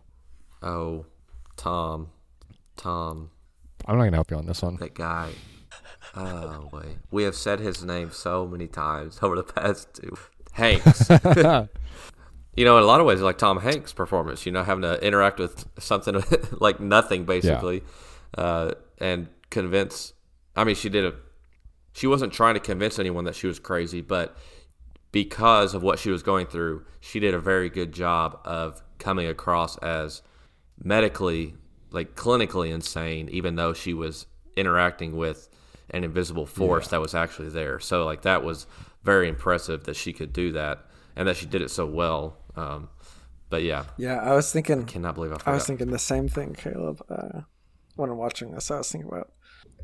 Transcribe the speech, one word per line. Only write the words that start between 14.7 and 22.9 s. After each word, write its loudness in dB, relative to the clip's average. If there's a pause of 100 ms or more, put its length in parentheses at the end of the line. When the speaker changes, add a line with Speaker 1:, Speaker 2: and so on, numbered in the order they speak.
Speaker 1:
to 0
interact 4
with -6 (140)
something -2 (180)
<laughs> -4
like 4
nothing, 4
Speaker 2:
Yeah. -6
Speaker 1:
basically, 0 (540)
uh, -2 (260)
and -4 (200)
convince, -2 (460)
I 4
mean, 2
she -6
did 0
a, -4 (800)
she -6
wasn't 0
trying 4
to -2
convince -4